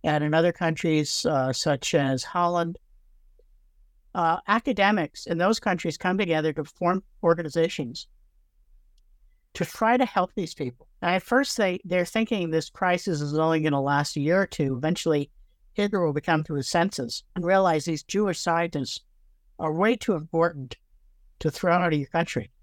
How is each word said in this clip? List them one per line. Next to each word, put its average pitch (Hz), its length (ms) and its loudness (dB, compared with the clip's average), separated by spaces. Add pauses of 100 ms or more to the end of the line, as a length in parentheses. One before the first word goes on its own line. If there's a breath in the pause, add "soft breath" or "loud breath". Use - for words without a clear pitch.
and 151 200 0
in 151 120 0
other 170 160 4
countries, 160 720 0
uh, 135 260 2
such 139 440 -2
as 135 280 2
Holland, 175 540 0 (1400)
uh, 180 240 2 (100)
academics 202 800 0
in 170 140 -2
those 202 200 2
countries 175 380 -2
come 185 220 0
together 160 340 0
to 151 100 -6
form 180 400 -2 (200)
organizations 165 840 0 (1500)
to 170 120 -4
try 226 320 2
to 254 80 2
help 185 300 -2
these 175 180 -6
people. - 340 -8 (140)
Now, - 80 0
at 180 140 0
first, 269 340 0
they, 185 260 0
they're 175 220 0
thinking 220 440 -2
this 160 200 0
crisis 180 520 0
is 147 160 -2
only 160 240 4
gonna 143 200 2
last 143 340 0
a 147 60 -2
year 170 200 2
or 190 60 0
two. 135 300 -2
Eventually, 151 520 0 (440)
Hitler 202 320 0
will 151 80 0
become 156 320 0
to 160 100 -8
his 135 120 -4
senses 170 560 -2 (120)
and 175 100 -4
realize 180 400 4
these 160 180 -4
Jewish 196 360 -2
scientists 170 600 -2 (600)
are 156 140 -2
way 208 220 2
too 208 180 -2
important 160 640 -2 (640)
to 156 120 0
throw 175 220 0
out 175 200 2
of 147 60 0
your 139 80 -6
country. - 440 -2 (120)